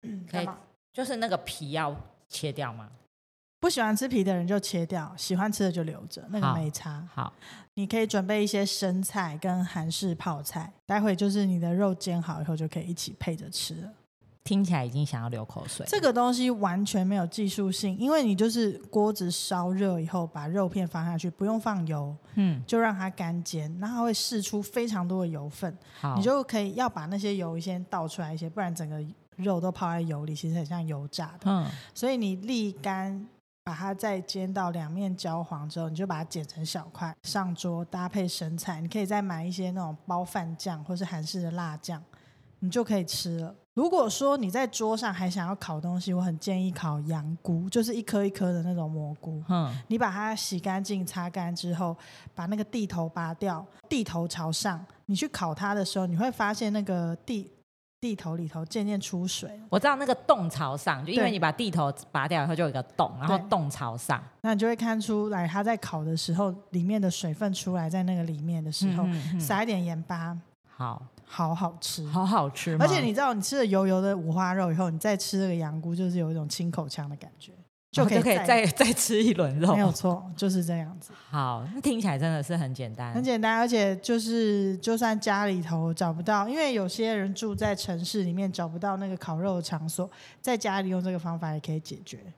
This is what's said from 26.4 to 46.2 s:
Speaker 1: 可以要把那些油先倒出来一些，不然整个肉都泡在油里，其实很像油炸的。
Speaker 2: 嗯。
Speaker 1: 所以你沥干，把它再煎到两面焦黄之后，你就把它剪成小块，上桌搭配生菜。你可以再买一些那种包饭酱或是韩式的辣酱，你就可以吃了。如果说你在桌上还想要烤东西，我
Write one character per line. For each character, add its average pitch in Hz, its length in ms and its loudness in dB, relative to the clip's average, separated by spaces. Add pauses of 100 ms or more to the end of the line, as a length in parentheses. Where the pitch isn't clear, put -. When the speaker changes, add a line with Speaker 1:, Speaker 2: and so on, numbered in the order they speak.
Speaker 1:
可 254 160 -2
以 202 160 -2
要 247 140 2
把 156 180 -6
那 180 100 -4
些 202 200 0
油 170 240 -2
先 180 240 -4
倒 170 240 -2
出 156 120 -8
来 160 140 -4
一 - 20 -4
些， 165 140 -6
不 165 80 -8
然 180 160 -2
整 160 140 -6
个 151 120 -6 (360)
肉 185 240 2
都 180 100 0
泡 180 180 -2
在 170 120 0
油 151 240 -2
里， 156 100 -4
其 160 160 -4
实 165 60 0
很 165 100 -2
像 170 180 -4
油 147 220 -4
炸 165 320 -8
的。 185 100 0
Speaker 2:
嗯。 190 160 4 (300)
Speaker 1:
所 247 160 0
以 262 60 2
你 202 220 0
沥 214 440 -2
干， 196 420 -4 (380)
把 175 100 -8
它 190 220 -4
再 196 280 -2
煎 190 300 -4
到 185 180 -2
两 165 200 -4
面 185 260 -2
焦 165 280 -4
黄 151 240 -8
之 151 100 -8
后， 165 100 -2
你 160 60 -4
就 175 100 -2
把 180 120 -4
它 160 80 -4
剪 160 240 -8
成 160 180 -8
小 165 260 -2
块， 160 300 -6
上 185 320 -2
桌 170 300 -2
搭 180 240 -4
配 190 180 0
生 170 320 -4
菜。 160 220 -4
你 165 80 -2
可 214 100 -2
以 202 80 0
再 208 160 2
买 170 220 -2
一 180 80 -2
些 185 180 -2
那 185 100 -2
种 156 240 -4
包 180 200 0
饭 165 320 -4
酱 165 260 -6
或 180 140 -4
是 185 80 -2
韩 170 180 -4
式 165 180 -4
的 165 120 -2
辣 170 240 -4
酱， 160 260 -8 (560)
你 185 100 0
就 233 140 2
可 214 160 2
以 180 60 2
吃 170 340 -4
了。 165 160 -6 (200)
如 294 140 4
果 339 180 6
说 277 300 2
你 220 140 0
在 247 160 2
桌 220 280 0
上 220 200 -2
还 180 160 0
想 175 180 -2
要 196 80 -2
烤 156 240 -6
东 175 180 -2
西， 185 140 -2
我 180 80 2